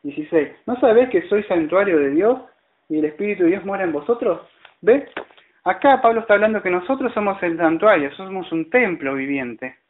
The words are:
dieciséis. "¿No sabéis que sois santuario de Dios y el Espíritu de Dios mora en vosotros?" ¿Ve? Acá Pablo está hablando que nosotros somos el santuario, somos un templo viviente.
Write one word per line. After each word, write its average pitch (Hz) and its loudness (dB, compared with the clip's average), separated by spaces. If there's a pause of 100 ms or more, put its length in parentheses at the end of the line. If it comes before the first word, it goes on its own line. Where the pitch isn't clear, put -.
dieciséis. 147 -4 (160)
"¿No 240 -6
sabéis 247 4
que 190 0
sois 208 0
santuario 175 0
de 143 2
Dios 208 2 (480)
y 156 -4
el 151 0
Espíritu 185 -4
de 165 4
Dios 190 -2
mora 196 -6
en 170 -4
vosotros?" 180 -4 (380)
¿Ve? 254 2 (560)
Acá 247 2
Pablo 226 4
está 214 2
hablando 214 2
que 185 -4
nosotros 240 -2
somos 202 -4
el 170 -2
santuario, 165 2
somos 190 -12
un 160 -4
templo 165 0
viviente. 135 -6 (140)